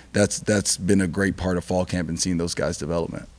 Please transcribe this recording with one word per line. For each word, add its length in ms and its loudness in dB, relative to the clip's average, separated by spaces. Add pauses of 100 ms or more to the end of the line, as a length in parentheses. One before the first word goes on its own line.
(120)
that's, 280 2
that's 360 2
been 240 4
a 80 2
great 300 0
part 180 0
of 80 -2
fall 220 0
camp 240 -2
and 100 -4
seeing 180 0
those 180 -2
guys' 220 -2
development. 600 -4